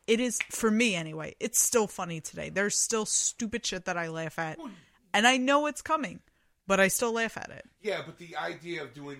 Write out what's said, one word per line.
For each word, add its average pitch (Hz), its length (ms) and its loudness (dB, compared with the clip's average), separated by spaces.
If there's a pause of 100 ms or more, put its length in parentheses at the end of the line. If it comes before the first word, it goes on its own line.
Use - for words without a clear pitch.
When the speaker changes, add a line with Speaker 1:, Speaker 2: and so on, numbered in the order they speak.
Speaker 1:
it 226 140 6
is, 247 180 0 (120)
for 220 200 0
me 220 240 4
anyway, 156 460 -6
it's - 200 0
still 220 260 4
funny 170 340 -8
today. 156 300 -10
There's 202 260 0
still 220 300 0
stupid - 580 -2
shit 180 220 -6
that 180 100 -2
I 170 120 -4
laugh 160 300 -6
at. 160 200 -6
Speaker 2:
Well, 311 120 -12 (440)
Speaker 1:
And 208 120 6
I 254 120 6
know 277 280 4
it's 294 140 -4
coming, 294 400 -2 (460)
but 190 120 4
I 190 100 8
still 233 240 0
laugh 226 260 -2
at - 120 -8
it. - 140 -14 (160)
Speaker 2:
Yeah, 185 240 -4
but - 140 -16
the 165 180 -16
idea 165 460 -6
of 127 100 -12
doing 143 280 -14